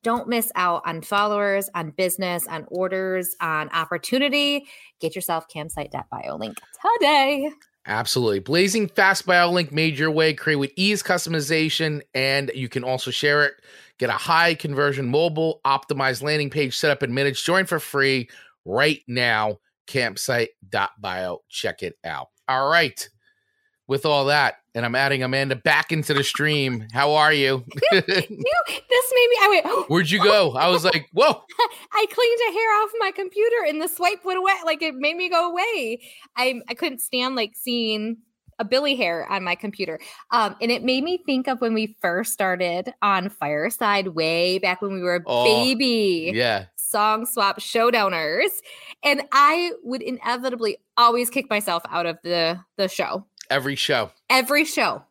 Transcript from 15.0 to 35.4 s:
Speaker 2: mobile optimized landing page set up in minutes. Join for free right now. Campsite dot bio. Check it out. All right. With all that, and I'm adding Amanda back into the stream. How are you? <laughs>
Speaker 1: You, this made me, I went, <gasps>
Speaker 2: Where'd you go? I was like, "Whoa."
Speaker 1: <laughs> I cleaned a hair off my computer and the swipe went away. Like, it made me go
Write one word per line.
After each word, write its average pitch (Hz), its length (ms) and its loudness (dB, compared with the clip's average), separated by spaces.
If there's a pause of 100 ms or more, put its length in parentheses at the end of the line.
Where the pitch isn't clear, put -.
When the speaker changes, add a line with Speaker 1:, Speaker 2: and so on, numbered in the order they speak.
Speaker 2:
mobile 160 560 0
optimized 135 580 0
landing 147 260 0
page 135 280 -2
set 156 120 2
up 139 140 0
in 120 100 -4
minutes. 135 300 -2
Join 185 220 2
for 165 140 -2
free 135 500 -2 (340)
right 135 460 0
now. 110 480 0 (300)
Campsite 120 640 -2 (180)
dot 101 220 -2 (100)
bio. 92 380 -6 (100)
Check - 340 -8
it 85 220 -10
out. 73 240 -10 (180)
All 135 220 0
right. 160 400 2 (800)
With 135 180 -2
all 143 200 2
that, 143 320 2 (180)
and 117 100 -2
I'm 117 100 -2
adding 135 280 2
Amanda 131 340 0
back 151 340 2
into 151 220 0
the 139 100 2
stream. 135 680 0
How 143 220 4
are 151 180 6
you? 135 320 2 (260)
<laughs> - 0 -
Speaker 1:
You, 190 160 6
this 494 1080 0
made 480 140 6
me, 480 120 4
I 392 240 6
went, - 0 - (200)
<gasps> - 40 -18
Speaker 2:
Where'd 165 220 2
you 185 120 2
go? 202 280 6
I 143 180 2
was 175 160 2
like, 170 260 0
"Whoa." 220 140 4
Speaker 1:
<laughs> - 680 -2
I 427 180 2
cleaned 466 300 2 (100)
a 330 40 -6
hair 427 300 2
off 415 60 -2 (100)
my 392 120 0
computer 403 440 0 (120)
and 302 140 -2
the 349 60 -2
swipe 359 360 -2
went 370 140 -2
away. 381 160 2 (100)
Like, 311 200 -2
it 320 120 -4
made 294 220 -2
me 359 120 -4
go 349 200 2